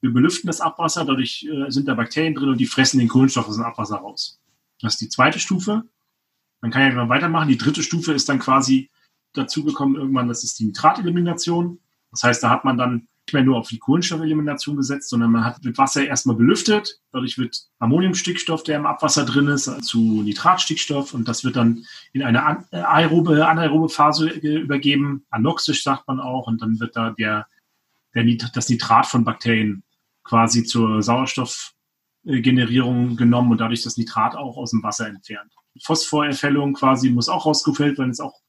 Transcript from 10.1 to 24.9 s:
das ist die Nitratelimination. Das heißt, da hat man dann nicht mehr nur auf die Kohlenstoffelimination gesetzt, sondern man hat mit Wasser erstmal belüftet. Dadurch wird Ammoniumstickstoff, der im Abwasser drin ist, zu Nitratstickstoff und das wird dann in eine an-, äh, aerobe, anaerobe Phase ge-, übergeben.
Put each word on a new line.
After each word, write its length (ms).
das 160
ist 160
die 60
Nitratelimination. 1120
Das 120
heißt, 200
da 60
hat 160
man 120
dann 300
nicht 80
mehr 100
nur 140
auf 120
die 100
Kohlenstoffelimination 960
gesetzt, 340
sondern 220
man 140
hat 180
mit 140
Wasser 280
erstmal 300
belüftet. 640
Dadurch 240
wird 200
Ammoniumstickstoff, 840
der 140
im 80
Abwasser 400
drin 220
ist, 180
zu 380
Nitratstickstoff 880
und 160
das 160
wird 100
dann 300
in 100
eine 240
an-, 260
äh, 80
aerobe, 680
anaerobe 420
Phase 500
ge-, 200
übergeben. 680